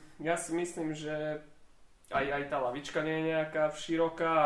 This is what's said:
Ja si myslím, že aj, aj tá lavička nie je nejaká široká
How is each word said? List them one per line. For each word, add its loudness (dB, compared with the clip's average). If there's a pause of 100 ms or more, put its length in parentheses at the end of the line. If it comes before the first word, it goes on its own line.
(200)
Ja 0
si -4
myslím, -2
že -4 (680)
aj, 0
aj 0
tá -2
lavička -2
nie 0
je 0
nejaká 2
široká 0 (140)